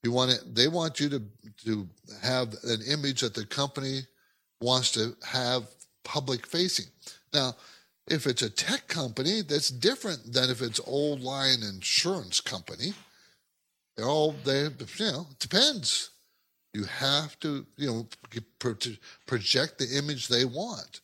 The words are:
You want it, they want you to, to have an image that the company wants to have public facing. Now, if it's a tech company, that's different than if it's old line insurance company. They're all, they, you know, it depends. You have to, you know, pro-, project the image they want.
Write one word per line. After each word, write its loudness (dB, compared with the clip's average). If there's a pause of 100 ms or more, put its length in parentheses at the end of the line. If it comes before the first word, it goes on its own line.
You 0
want 6
it, -2
they 8
want 0
you 4
to, -2 (420)
to -2 (340)
have 0 (100)
an 0
image 0
that 0
the -4
company -2 (540)
wants 4
to 0
have -2 (340)
public -2
facing. 0 (460)
Now, 2 (520)
if 2
it's 2
a 0
tech -2
company, -2
that's 0
different 0
than 4
if -2
it's -2
old 0
line 2
insurance 0
company. -6 (1000)
They're -4
all, 4 (120)
they, 2
you -4
know, -6
it -20
depends. 2 (600)
You -2
have 0
to, -4 (100)
you -2
know, -2 (500)
pro-, -2 (500)
project 2
the -2
image -2
they 6
want. -6